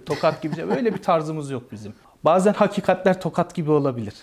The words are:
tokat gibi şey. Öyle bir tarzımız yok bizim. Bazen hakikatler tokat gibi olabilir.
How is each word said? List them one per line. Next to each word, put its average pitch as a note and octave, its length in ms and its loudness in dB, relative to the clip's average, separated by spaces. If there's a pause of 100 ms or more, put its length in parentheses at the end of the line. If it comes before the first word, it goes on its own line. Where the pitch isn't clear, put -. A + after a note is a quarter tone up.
tokat D3+ 360 0
gibi D#3 140 -6
şey. D#3+ 80 -8
Öyle A3 300 0
bir - 80 -8
tarzımız D#3 500 -2
yok B2 200 -10
bizim. G#2+ 220 -14 (300)
Bazen F3+ 300 6
hakikatler F#3+ 680 2
tokat E3+ 340 -4
gibi D3+ 160 -2
olabilir. B2+ 520 0